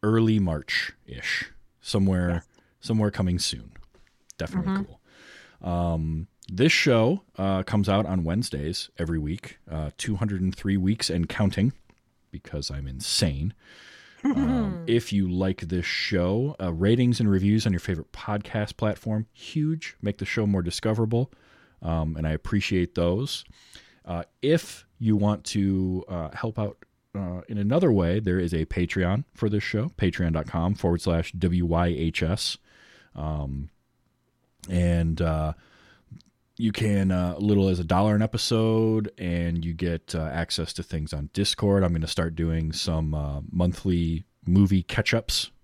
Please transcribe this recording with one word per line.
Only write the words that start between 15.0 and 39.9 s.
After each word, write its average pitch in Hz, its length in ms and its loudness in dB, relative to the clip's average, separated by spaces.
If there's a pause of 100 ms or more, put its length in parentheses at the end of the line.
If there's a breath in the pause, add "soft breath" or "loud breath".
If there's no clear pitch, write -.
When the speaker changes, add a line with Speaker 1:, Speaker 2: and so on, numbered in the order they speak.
Speaker 1:
you 98 160 2
like 92 320 0
this 87 240 -4
show, 101 720 -2
uh, 90 140 -4
ratings 117 460 4
and 110 100 4
reviews 101 360 4
on 101 80 2
your 87 60 0
favorite 82 320 -6
podcast - 680 -6
platform, 110 560 -2
huge. 156 680 -4
Make 101 160 -2
the - 80 -6
show 107 220 0
more 98 140 2
discoverable, 110 720 0 (500 soft breath)
um, 80 340 -2
and 78 100 -4
I 78 60 0
appreciate 90 640 0
those. 90 480 0 (640 loud breath)
Uh, 87 180 -6 (180)
if - 440 0 (120)
you 110 200 2
want 101 280 2
to, 95 640 0
uh, 85 260 -6
help 110 240 -6
out, 104 200 -4 (360)
uh, 90 360 -6
in 107 80 -4
another 131 340 4
way, 92 280 4
there 95 200 2
is 87 140 0
a 80 120 0
Patreon 92 580 0 (100)
for 110 160 -2
this 101 140 0
show, 110 340 -2
patreon 87 360 2
dot 78 140 -2
com 87 260 0
forward 85 280 0
slash 85 320 0
W 87 320 2
Y 85 220 2
H 82 360 0
S. 90 340 -2 (580 soft breath)
Um, 73 540 -6 (1000)
and, 87 520 2
uh, 78 320 0 (1040 soft breath)
you 110 160 0
can, 101 360 2
uh, 90 300 0
little 101 300 4
as 90 100 2
a 87 60 -2
dollar 98 300 4
an 104 60 4
episode, 110 960 2
and 85 460 -2
you 85 100 -4
get, 85 400 -4